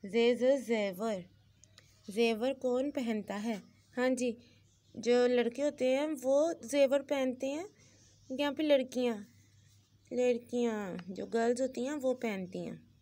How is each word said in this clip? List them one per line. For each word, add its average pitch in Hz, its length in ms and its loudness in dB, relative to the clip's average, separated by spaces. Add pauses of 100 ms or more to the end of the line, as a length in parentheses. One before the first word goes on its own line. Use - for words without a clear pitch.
जे, 233 260 4
ज, 214 80 -2
ज़ेवर। 214 800 0 (840)
ज़ेवर 226 440 0
कौन 262 380 -2
पहनता 214 440 -4
है? 208 280 -6 (340)
हाँ 254 120 2
जी, 247 280 -2 (600)
जो 247 300 4
लड़के 240 340 2
होते 285 260 0
हैं 277 200 2
वो 285 460 2
ज़ेवर 277 480 2
पहनते 262 460 -2
हैं, 320 220 -6 (600)
यहाँ 285 220 -2
पे 302 100 -2
लड़कियाँ, 254 720 2 (800)
लड़कियाँ 233 840 0 (120)
जो 196 160 -8
गर्ल्स 233 360 0
होती 254 240 -4
हैं 285 80 -4
वो 262 200 -2
पहनती 190 460 -6
हैं। 170 420 -12